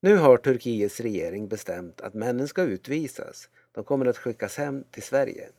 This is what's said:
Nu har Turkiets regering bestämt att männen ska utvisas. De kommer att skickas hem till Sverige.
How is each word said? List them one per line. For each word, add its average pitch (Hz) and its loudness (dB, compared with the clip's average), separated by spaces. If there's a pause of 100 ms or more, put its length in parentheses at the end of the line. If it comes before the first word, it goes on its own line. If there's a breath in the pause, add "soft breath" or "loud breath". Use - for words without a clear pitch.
Nu 202 6
har 143 10
Turkiets 120 0
regering 98 -6
bestämt 90 -10
att 95 -12
männen 123 -2
ska - -2
utvisas. 131 -6 (240 soft breath)
De 110 -10
kommer 135 0
att 120 2
skickas - -6
hem 139 -6
till - -16
Sverige. - -2 (100)